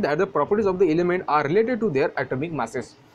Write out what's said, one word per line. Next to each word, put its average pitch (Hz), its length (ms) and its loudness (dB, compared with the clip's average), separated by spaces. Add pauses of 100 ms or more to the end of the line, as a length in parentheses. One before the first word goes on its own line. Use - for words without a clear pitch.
that 147 160 0
the 190 80 2 (100)
properties 196 320 2
of 185 140 2
the 160 100 4
element 175 260 0
are 147 320 0
related 226 240 2
to 220 140 0
their 147 200 0 (140)
atomic 139 280 -6
masses. 127 320 -6 (320)